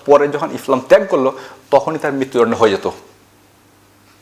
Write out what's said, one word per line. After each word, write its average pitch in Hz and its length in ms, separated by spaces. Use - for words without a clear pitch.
পরে 143 220
যখন 143 280
ইসলাম 131 240
ত্যাগ 196 300
করলো, 135 300
তখনই 151 260
তার 143 160
মৃত্যুদণ্ড 123 420
হয়ে 107 160
যেত। 95 180